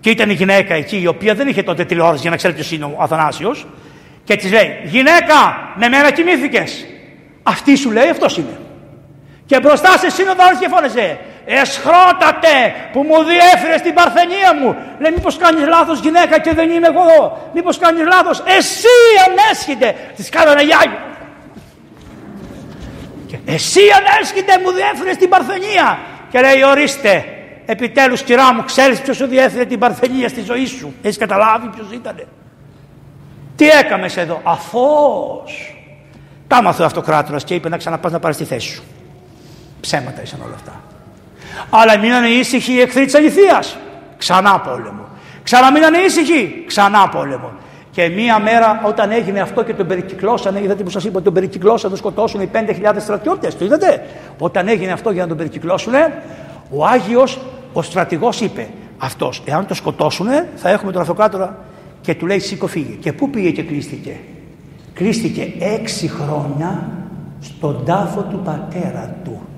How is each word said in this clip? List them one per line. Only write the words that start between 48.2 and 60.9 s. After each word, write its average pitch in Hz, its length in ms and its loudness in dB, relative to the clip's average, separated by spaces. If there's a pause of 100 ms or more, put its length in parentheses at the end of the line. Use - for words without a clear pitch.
μέρα 226 460 2
όταν 202 260 0
έγινε 202 300 -2
αυτό 220 240 -4
και 226 100 -8
τον 185 120 -4
περικυκλώσανε, 190 760 -4
είδατε 196 200 -4
που 180 80 -8
σας 170 140 -8
είπα, 190 180 -6
τον 190 100 2
περικυκλώσανε, 190 560 0
τον 190 100 -8
σκοτώσουν 214 420 -4
οι 190 60 -6
πέντε 214 260 -4
χιλιάδες 202 300 -2
στρατιώτες, 208 540 -6
το 170 80 -6
είδατε; 311 420 0 (320)
Όταν 175 300 -4
έγινε 190 240 -2
αυτό 220 180 -6
για 180 120 -4
να 175 60 -6
τον 160 80 -6
περικυκλώσουνε, 170 840 -4 (480)
ο 147 160 -4
Άγιος, 240 540 0 (320)
ο 170 100 -6
στρατηγός 165 580 -4
είπε, 123 280 -8 (300)
αυτός, - 460 -8
«Εάν 160 220 -4
το 190 80 -8
σκοτώσουνε, 208 800 -4
θα - 140 -6
έχουμε 196 240 -2